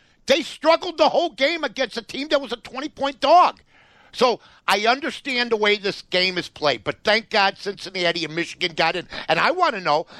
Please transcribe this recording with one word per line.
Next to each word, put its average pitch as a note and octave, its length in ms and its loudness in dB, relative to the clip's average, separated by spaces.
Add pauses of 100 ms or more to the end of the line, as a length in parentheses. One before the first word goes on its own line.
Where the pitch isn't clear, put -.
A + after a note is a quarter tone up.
(260)
They D4 160 2
struggled D#4+ 560 0
the D4+ 120 4
whole D#4+ 200 0
game D4+ 340 -2
against B3 320 -6
a A3+ 60 -6
team C4+ 280 -10
that C#4+ 120 2
was B3 100 -12
a A#3+ 60 -8
twenty-point C4+ 640 -8
dog. D#4 400 6 (500)
So A#3+ 280 2 (280)
I G3+ 200 2
understand B3 640 -2
the A3+ 60 2
way G#3 200 2
this G3 240 -6
game F3+ 380 -2
is D#3+ 100 -8
played, C#3 340 -2
but - 200 -6
thank G#3+ 260 0
God G3+ 300 0
Cincinnati F3 680 -4
and D3+ 100 -10
Michigan E3+ 400 -6
got E3+ 200 0
in. E3+ 120 -8 (220)
And D#3+ 100 2
I G#3 120 4
wanna E4 280 0
know D#3+ 280 0 (120)